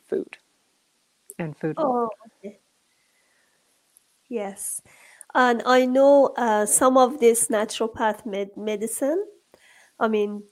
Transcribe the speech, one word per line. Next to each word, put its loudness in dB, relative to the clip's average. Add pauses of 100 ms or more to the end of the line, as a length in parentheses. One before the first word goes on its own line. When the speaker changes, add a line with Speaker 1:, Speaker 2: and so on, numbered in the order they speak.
Speaker 1:
food -8 (1000)
and -10
food. -6
Speaker 2:
Oh, -2 (300)
okay. -20 (1700)
Yes. -10 (520)
And 2
I 4
know, 4
uh, 0
some 2
of 2
this 4
naturopath -4
med-, -8
medicine, -4 (760)
I -2
mean, -4